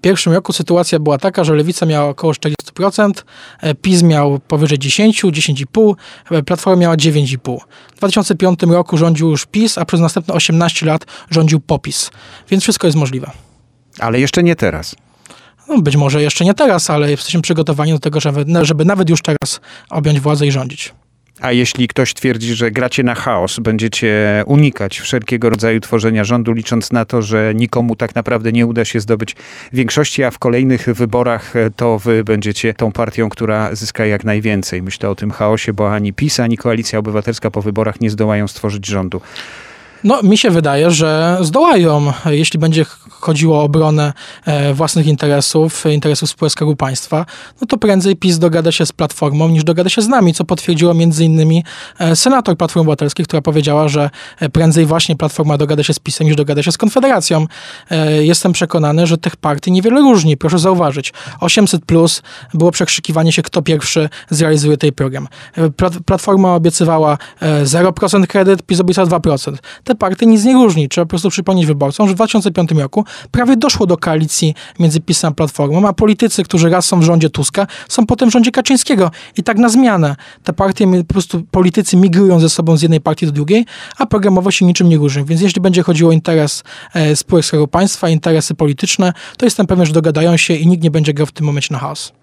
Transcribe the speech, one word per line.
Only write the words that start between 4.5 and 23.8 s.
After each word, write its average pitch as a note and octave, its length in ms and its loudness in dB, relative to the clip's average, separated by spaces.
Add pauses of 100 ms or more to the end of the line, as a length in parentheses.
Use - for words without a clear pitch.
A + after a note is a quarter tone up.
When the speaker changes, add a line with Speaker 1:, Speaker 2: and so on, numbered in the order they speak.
Speaker 1:
dziesięciu, G3+ 520 2
dziesięć C#3+ 300 -2
i C#3 60 -8
pół, G#3+ 280 2 (360)
e, D#3+ 120 0
Platforma F3+ 380 0
miała E3 160 2
dziewięć D3 340 0
i C3 80 -6
pół. B2 220 -8 (340)
W - 20 -20
dwa G3+ 100 -2
tysiące F#3+ 280 0
piątym F3 360 2
roku F3 260 0
rządził E3 320 2
już D3 160 -2
pis, G#3+ 320 -2
a F3 80 -4
przez E3+ 140 0
następne E3 340 0
osiemnaście E3 520 0
lat D#3 200 -2 (240)
rządził D#3+ 300 2
popis. - 520 -6 (380)
Więc G3 140 0
wszystko - 240 0
jest D3+ 100 2
możliwe. C#3 340 -4 (680)
Speaker 2:
Ale A#2 200 -2
jeszcze C#3 240 2
nie E3+ 120 2
teraz. D#2 400 -4 (720)
Speaker 1:
No, C#4+ 140 2
być C#3+ 140 0
może D3 260 2
jeszcze D3+ 240 0
nie G3 80 4
teraz, G3+ 360 2
ale D3 220 0
jesteśmy D#3 300 -2
przygotowani D#3 500 -2
do D3+ 80 0
tego, D3+ 200 -2
żeby, C#3+ 260 -2 (160)
żeby D#3 240 0
nawet F#3+ 240 2
już E3 120 2
teraz - 380 -4 (300)
objąć D3+ 300 0
władzę D3 280 0
i C#3 40 0
rządzić. C3 420 -8 (480)
Speaker 2:
A B2+ 100 -2
jeśli B2 360 0
ktoś - 260 -2
twierdzi, A#2 400 -4
że A2+ 180 -2
gracie B2+ 320 -2
na A#2+ 120 0
chaos, G#2+ 440 -4
będziecie G#2+ 840 0